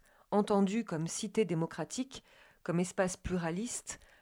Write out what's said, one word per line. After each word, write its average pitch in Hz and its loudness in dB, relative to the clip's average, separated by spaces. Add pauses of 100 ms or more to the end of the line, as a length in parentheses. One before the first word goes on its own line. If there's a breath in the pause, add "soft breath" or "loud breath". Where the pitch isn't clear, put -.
(320 soft breath)
entendue 208 4
comme 165 -2
cité 214 0
démocratique, 170 -4 (400 soft breath)
comme 170 0
espace 180 0
pluraliste, 180 -4 (220 soft breath)